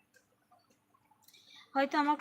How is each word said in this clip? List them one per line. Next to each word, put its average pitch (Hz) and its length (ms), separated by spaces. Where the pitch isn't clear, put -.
হয়তো 277 240
আমার 294 240